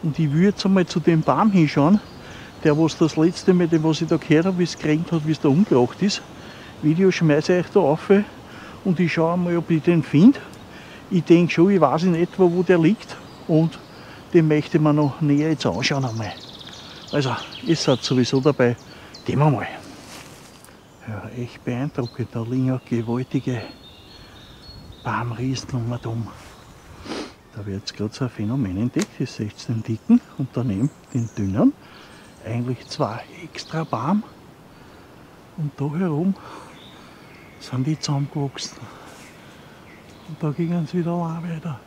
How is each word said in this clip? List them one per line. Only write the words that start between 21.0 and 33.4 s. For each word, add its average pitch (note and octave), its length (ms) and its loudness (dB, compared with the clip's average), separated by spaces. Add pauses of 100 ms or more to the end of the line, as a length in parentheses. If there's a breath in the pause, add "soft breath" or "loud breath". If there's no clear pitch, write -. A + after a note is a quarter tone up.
Ja, G#2+ 220 -12 (120)
echt - 220 -12
beeindruckend. B2 680 -6
Da A#2 80 -6
liegen B2+ 240 -2
ja C3 180 -2
gewaltige A#2+ 760 -4 (1400 loud breath)
Baumriesen A#2+ 680 -6
um A#2+ 180 -4
und A#2+ 160 -8
um. A2+ 220 -6 (1300 loud breath)
Da G#2 100 -12
wird G2+ 140 -6
jetzt - 160 -14
gerade G#2 180 -4
so - 120 -4
ein B2 40 -4
Phänomen G#2+ 480 -4
entdeckt. B2 420 -4
Ihr C3+ 80 -2
seht - 420 -10
den A2+ 140 -4
dicken E3 360 2 (180)
und C3+ 160 -4
daneben B2 360 0 (240)
den A2+ 240 -2
dünnen. A2 360 2 (720 loud breath)
Eigentlich A#2+ 420 -6
zwei A#2 340 -4 (200)